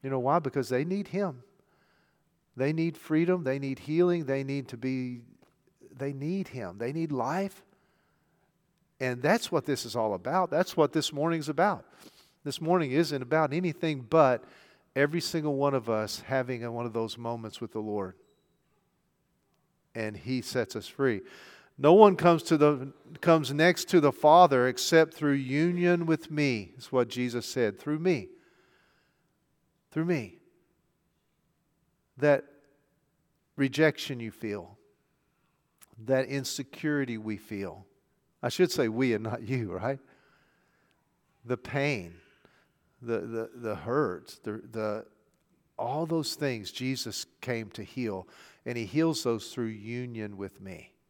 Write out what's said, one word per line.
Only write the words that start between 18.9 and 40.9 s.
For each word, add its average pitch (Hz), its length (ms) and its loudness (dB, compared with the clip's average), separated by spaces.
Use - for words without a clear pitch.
And 107 200 -4
He 127 240 -4
sets 117 360 -4
us 107 100 -8
free. 123 360 0
"No 143 160 8
one 208 200 10
comes 170 300 4
to 165 120 4
the, 143 360 4
comes 156 320 4
next 165 360 2
to 175 120 6
the 143 120 4
Father 151 560 8
except 156 460 4
through 147 180 0
union 170 720 2
with 160 240 0
me," 139 480 0
is - 140 -14
what 123 160 4
Jesus 123 360 -4
said. 107 360 -2
"Through 151 180 -4
me." 156 300 0
Through 160 140 -2
me. 143 340 -4
That 143 260 4
rejection 139 640 0
you 113 100 -8
feel, 101 480 -10
that 131 220 0
insecurity 135 920 -4
we 107 180 -6
feel. 98 480 -10
I 123 40 0
should 175 240 0
say 120 160 0
we 120 260 0
and 107 80 -2
not 110 240 -8
you, 117 240 -4
right? 113 300 -6